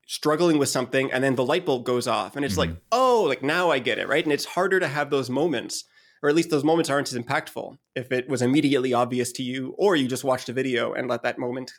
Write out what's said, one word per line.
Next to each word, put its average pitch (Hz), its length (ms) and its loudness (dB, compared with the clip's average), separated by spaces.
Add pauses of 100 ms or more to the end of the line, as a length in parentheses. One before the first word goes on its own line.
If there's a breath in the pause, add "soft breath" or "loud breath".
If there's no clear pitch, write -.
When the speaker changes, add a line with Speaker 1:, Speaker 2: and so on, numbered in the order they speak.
Speaker 1:
struggling 156 520 2
with 139 100 2
something, 131 420 0
and 127 140 0
then 135 120 2
the 127 100 0
light 170 200 0
bulb 131 200 0
goes 123 200 0
off, 107 300 -2
and 139 80 -4
it's 110 140 -2
like, 85 140 0
Speaker 2:
Mm-hmm. 85 80 -10 (120)
Speaker 1:
"Oh, 247 320 4
like, 139 180 0
now 165 300 2
I 139 80 2
get 117 180 -2
it," 92 120 -4
right? 165 160 2
And 151 80 0
it's 147 100 0
harder 185 380 0
to 160 80 0
have 143 200 -2
those 135 200 0
moments, 139 560 -2 (360 soft breath)
or 147 60 0
at 147 80 4
least 170 140 2
those 147 160 2
moments 160 240 4
aren't 139 240 -2
as 127 40 -6
impactful 131 600 -6 (180)
if 123 160 -8
it 127 160 -2
was 131 140 -2
immediately 131 520 2
obvious 120 400 0
to 135 100 -8
you, 131 340 -6
or 190 180 4
you 131 140 2
just 127 160 -4
watched 131 240 -2
a 123 40 -6
video 120 380 -2
and 127 160 -4
let 123 160 -2
that 123 160 -4
moment 131 400 -6